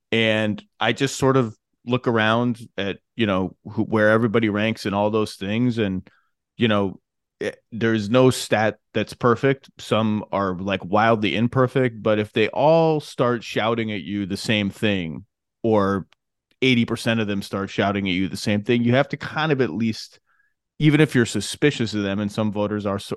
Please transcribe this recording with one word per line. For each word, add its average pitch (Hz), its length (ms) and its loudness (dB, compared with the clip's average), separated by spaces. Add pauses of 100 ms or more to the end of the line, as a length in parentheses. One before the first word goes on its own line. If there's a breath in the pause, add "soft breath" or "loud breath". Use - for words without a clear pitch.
(120)
And 110 520 2 (160)
I 113 140 2
just 131 240 -2
sort 135 200 4
of 113 180 0 (300)
look 123 220 -2
around 113 540 2 (160)
at, 95 200 -4 (180)
you 113 100 0
know, 92 380 0
who, 110 200 -4
where 107 260 4
everybody 113 400 2
ranks 107 360 -2
and 101 100 -2
all 104 140 2
those 107 260 -2
things. 113 420 -2
And, 98 300 -2 (480 soft breath)
you 117 120 0
know, 101 320 0 (400)
it, - 220 -6 (100)
there's 110 380 0
no 127 200 6
stat 110 500 0 (140)
that's 107 200 -4
perfect. 131 640 0
Some 107 540 0
are, 95 240 -2
like, 95 280 -4
wildly 104 520 2
imperfect, 120 680 0
but 107 180 2
if 104 140 -4
they 110 160 2
all 160 500 2
start 120 440 -2
shouting 113 480 -2
at 104 100 -6
you 101 240 -4
the 95 120 -6
same 104 320 0
thing, 92 560 -4 (360)
or 98 460 2 (540)
eighty 127 240 4
percent 113 340 -2
of 107 80 -2
them 101 140 -4
start 98 280 -6
shouting 101 380 0
at 92 60 -2
you 92 140 0
the 90 100 -8
same 104 260 -2
thing, 120 200 0
you 120 120 2
have 139 140 2
to 147 80 -10
kind 160 340 -4
of 131 100 0
at 113 80 0
least, 107 500 -6 (600)
even 151 200 4
if 151 140 4
you're 120 140 4
suspicious 113 680 -2
of 104 80 -2
them, 98 180 -2
and 104 120 -2
some 107 200 -2
voters 104 360 -2
are, 98 120 -2 (180)